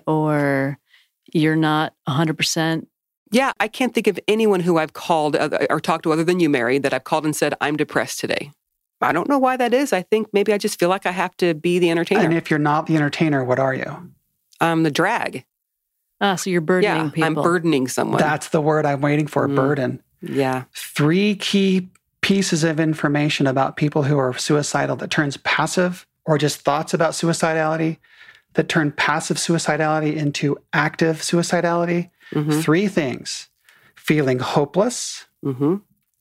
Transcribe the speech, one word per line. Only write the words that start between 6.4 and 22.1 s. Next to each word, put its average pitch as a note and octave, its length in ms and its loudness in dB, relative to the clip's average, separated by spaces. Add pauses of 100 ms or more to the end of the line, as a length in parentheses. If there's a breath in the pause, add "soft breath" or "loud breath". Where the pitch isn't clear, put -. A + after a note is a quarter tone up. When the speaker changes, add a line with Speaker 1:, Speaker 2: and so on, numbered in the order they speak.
Speaker 2:
you, E3 80 4
Mary, C3 300 2
that C3+ 160 0
I've C3 100 -4
called D#3 220 -2
and D3+ 100 -2
said, D3 240 0
"I'm D3+ 160 0
depressed C#3+ 440 -4
today." - 320 -6 (500)
I - 100 2
don't F3 160 -2
know C#4+ 100 2
why B3+ 200 2
that A#3+ 160 2
is. C4+ 180 2
I F#3 80 2
think G#3+ 320 0
maybe G3+ 220 2
I - 20 2
just G3+ 220 -4
feel F3 100 2
like F#3+ 160 0
I F#3 60 0
have F3+ 280 -4
to F3 140 2
be F3 260 0
the F3 120 4
entertainer. E3+ 320 2
Speaker 3:
And D#3+ 100 2
if E3 160 -2
you're D#3 100 2
not D3+ 280 0
the D#3+ 100 2
entertainer, D3 480 0
what B2 140 0
are C3+ 160 0
you? - 380 -10 (480)
Speaker 2:
I'm E3 240 2
the D#3+ 60 2
drag. E3+ 540 -2 (760)
Speaker 1:
Ah, G3 160 2
so G3 120 -6
you're F3 140 0
burdening F#3 440 2
Speaker 2:
Yeah, C#3+ 40 -4
Speaker 1:
people. D#3+ 140 0
Speaker 2:
I'm D#3 100 0
burdening D#3 540 0
someone. A2+ 320 -2
Speaker 3:
That's D3+ 280 -2
the D#3+ 140 0
word D3+ 240 2
I'm C#3+ 160 -2
waiting D3 240 0
for, C3 220 -2
Speaker 2:
Mm. C#3 80 0
Speaker 3:
burden. C3 460 0 (200)
Speaker 2:
Yeah. C3 420 -2 (100)
Speaker 3:
Three F#3 600 0
key F#3+ 540 0 (340)